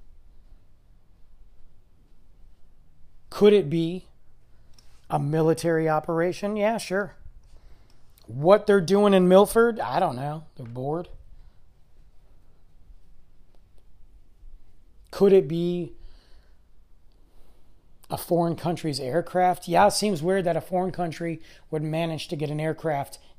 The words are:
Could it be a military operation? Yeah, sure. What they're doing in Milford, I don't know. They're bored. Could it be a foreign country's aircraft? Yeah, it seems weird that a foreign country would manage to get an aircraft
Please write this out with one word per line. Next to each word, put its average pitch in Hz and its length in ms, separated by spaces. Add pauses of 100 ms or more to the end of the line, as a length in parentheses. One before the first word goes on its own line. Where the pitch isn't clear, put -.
(3250)
Could 208 200
it 185 180
be 165 360 (1040)
a 151 100
military 160 680
operation? 170 680
Yeah, 214 220
sure. 190 380 (1120)
What 170 400
they're 202 120
doing 196 340
in 185 140
Milford, 220 520
I 139 200
don't 160 160
know. 147 300 (100)
They're 127 100
bored. 131 440 (4000)
Could 196 220
it 185 140
be 175 460 (2250)
a 139 80
foreign 170 380
country's 156 440
aircraft? 170 680
Yeah, 180 200
it 196 40
seems 196 320
weird 185 220
that 165 120
a 151 40
foreign 185 300
country 165 500 (280)
would 156 140
manage 160 460
to 170 60
get 147 140
an 151 100
aircraft 156 600 (200)